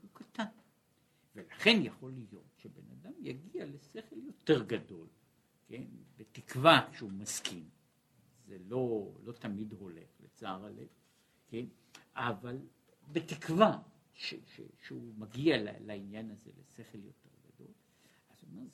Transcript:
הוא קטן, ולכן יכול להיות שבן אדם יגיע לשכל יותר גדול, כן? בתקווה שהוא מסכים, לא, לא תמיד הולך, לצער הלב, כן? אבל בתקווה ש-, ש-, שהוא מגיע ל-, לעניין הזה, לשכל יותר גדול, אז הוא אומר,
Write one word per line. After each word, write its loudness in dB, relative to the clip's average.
הוא -20
קטן, -6
ולכן 6
יכול -4
להיות -14
שבן -18
אדם -16
יגיע -8
לשכל -14
יותר 4
גדול, -6
כן? -12
בתקווה 6
שהוא -8
מסכים, -6
לא, 0
לא -10
תמיד -6
הולך, -14
לצער -8
הלב, -12
כן? -4
אבל -2
בתקווה 4
ש-, -8
ש-, -18
שהוא -10
מגיע 4
ל-, -4
לעניין -8
הזה, -16
לשכל -18
יותר -20
גדול, -20
אז -20
הוא -20
אומר, -12